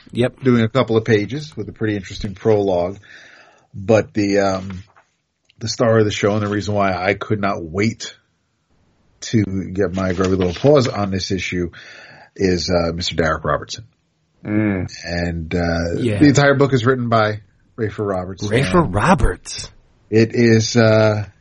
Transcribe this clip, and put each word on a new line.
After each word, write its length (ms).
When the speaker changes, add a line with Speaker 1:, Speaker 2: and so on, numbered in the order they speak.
Speaker 1:
Yep. 320
Speaker 2:
doing 200
a 60
couple 260
of 80
pages 540
with 100
a 60
pretty 240
interesting 380
prologue. 640
But 400
the, 260
um, 440
the 80
star 300
of 80
the 60
show 220
and 120
the 40
reason 260
why 180
I 220
could 260
not 220
wait 520
to 240
get 200
my 200
grubby 220
little 180
paws 340
on 240
this 200
issue 400
is, 340
uh, 240
Mister 220
Derek 280
Robertson. 420
Speaker 3:
Mm. 420
Speaker 2:
And, 520
uh, 440
Speaker 1:
Yeah. 200
Speaker 2:
the 80
entire 260
book 200
is 120
written 240
by 320
Rafer 320
Roberts. 400
Speaker 1:
Rafer 380
Speaker 2:
And 80
Speaker 1:
Roberts. 800
Speaker 2:
it 260
is, 420
uh, 480